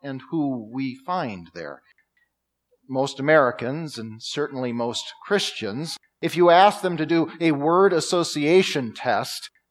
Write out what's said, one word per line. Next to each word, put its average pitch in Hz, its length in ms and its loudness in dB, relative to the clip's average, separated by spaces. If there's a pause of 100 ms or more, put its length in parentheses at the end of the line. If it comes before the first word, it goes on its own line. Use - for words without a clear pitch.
and 135 260 -10
who 131 420 -4
we 131 360 -6
find 120 480 -6
there. 73 260 -12 (1040)
Most 135 320 -4
Americans, 143 800 2
and 110 240 -12
certainly 135 520 -6
most 117 320 -4 (200)
Christians, 160 720 -4 (240)
if 165 140 -4
you 175 160 6
ask 196 300 8
them 180 160 -2
to 156 80 -2
do 165 340 0
a 165 140 2
word 170 400 4
association 156 1000 0
test, - 560 -4 (220)